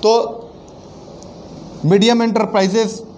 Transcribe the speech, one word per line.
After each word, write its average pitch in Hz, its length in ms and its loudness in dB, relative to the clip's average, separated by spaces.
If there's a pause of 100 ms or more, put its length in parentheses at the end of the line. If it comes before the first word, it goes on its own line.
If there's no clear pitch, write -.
तो 226 360 0 (1500)
मीडियम 220 380 4
एंटरप्राइजेज 208 800 0 (140)